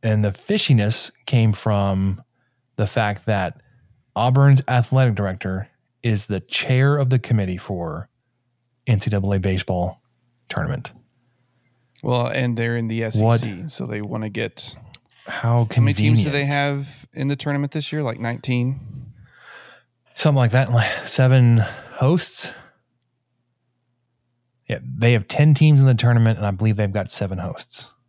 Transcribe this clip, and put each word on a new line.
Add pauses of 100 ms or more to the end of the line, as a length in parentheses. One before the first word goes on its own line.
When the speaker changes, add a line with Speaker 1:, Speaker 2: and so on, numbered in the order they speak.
Speaker 1:
And
the
fishiness (140)
came
from (540)
the
fact
that (540)
Auburn's
athletic
director (340)
is
the
chair
of
the
committee
for (760)
N
C
double
A
baseball (480)
tournament. (1080)
Speaker 2:
Well,
and
they're
in
the
S
E
C,
Speaker 1:
What?
Speaker 2:
so
they
wanna
get (500)
Speaker 1:
How
Speaker 2:
How
many
teams
do
they
Speaker 1:
convenient.
Speaker 2:
have
in
the
tournament
this
year?
Like,
nineteen? (1300)
Speaker 1:
Something
like
that.
Like,
seven (340)
hosts. (2250)
Yeah,
they
have
ten
teams
in
the
tournament,
and
I
believe
they've
got
seven
hosts. (200)